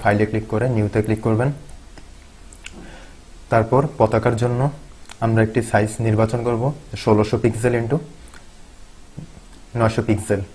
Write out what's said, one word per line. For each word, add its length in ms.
ফাইলে 280
click 220
করে 240
নিউতে 260
click 240
করবেন। 220
তারপর 300
পতাকার 440
জন্য 180
আমরা 260
একটি 140
size 200
নির্বাচন 420
করব, 140
ষোলোশো 380
pixel 380
into 180
নয়শো 300
pixel। 320